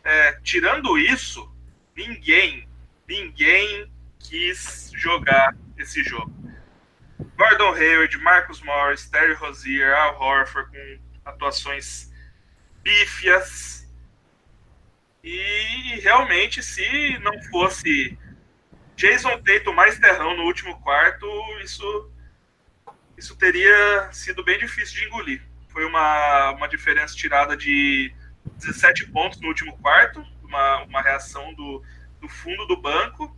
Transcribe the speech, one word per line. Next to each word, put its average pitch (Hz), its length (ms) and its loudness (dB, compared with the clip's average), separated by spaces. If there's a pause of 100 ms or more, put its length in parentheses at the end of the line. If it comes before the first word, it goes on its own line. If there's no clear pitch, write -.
É, 151 380 2
tirando 277 560 0
isso, - 520 -2 (460)
ninguém, 170 720 -2 (400)
ninguém 202 800 0 (280)
quis - 760 -10
jogar 135 640 2 (220)
esse 143 260 -6
jogo. 120 260 -8 (1080)
Gordon 208 340 4
Hayward, 160 460 2
Marcus 175 420 2
Morris, 143 480 -2
Terry 156 240 2
Rozier, 139 640 -2
Al 147 240 0
Horford 135 500 -2
com 139 280 -20 (260)
atuações 139 880 -10 (680)
pífias. - 1000 0 (1400)
E 214 800 -6
realmente, 214 600 2
se 196 540 -4
não 208 260 -4
fosse 165 760 -2 (760)
Jason 240 460 2
Tatum 202 300 2
mais 190 240 6
terrão 180 400 4
no 170 60 -6
último 175 380 -4
quarto, 147 440 2 (380)
isso, - 480 -10 (1080)
isso - 200 -18
teria 202 720 4
sido 185 320 -10
bem 185 160 0
difícil - 400 -8
de 214 80 -6
engolir. 143 360 -10 (260)
Foi 156 160 -6
uma, 151 680 2
uma 143 160 -6
diferença - 480 -2
tirada 143 420 0
de 143 560 0 (440)
dezessete - 500 0
pontos 170 340 -4
no 165 60 -10
último 156 320 -8
quarto, 175 480 4 (160)
uma, 139 400 0
uma 135 180 -6
reação 139 540 -4
do, 139 280 -14 (380)
do 151 80 -18
fundo - 380 -10
do - 100 0
banco. - 600 -4